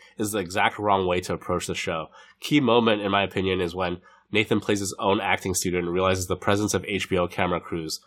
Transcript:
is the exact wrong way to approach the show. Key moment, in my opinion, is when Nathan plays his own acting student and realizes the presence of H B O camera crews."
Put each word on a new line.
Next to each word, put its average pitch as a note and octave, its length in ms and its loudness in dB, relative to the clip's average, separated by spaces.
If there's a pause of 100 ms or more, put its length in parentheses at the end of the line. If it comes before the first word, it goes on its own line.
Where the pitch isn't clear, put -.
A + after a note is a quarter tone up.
(180)
is G#2+ 140 -4
the G#2+ 80 -2
exact G2 400 0
wrong G2 260 2
way F2+ 140 0
to F2+ 140 -4
approach F2 340 -4
the F2 80 -4
show. E2 300 -6 (340)
Key - 200 2
moment, A2+ 400 4
in G2+ 120 0
my G2 100 4
opinion, F#2 380 0
is F2 160 -2
when F2+ 220 -2 (340)
Nathan G#2+ 260 2
plays G#2 220 0
his G2 180 -6
own G2+ 220 2
acting F#2 340 -2
student F2+ 300 -2
and F2 100 -4
realizes F#2 320 2
the F#2 100 -2
presence G#2 380 0
of F#2 140 -2
H G2 200 -4
B F#2+ 80 0
O F2 120 0
camera F2+ 320 -2
crews." D#2+ 460 -8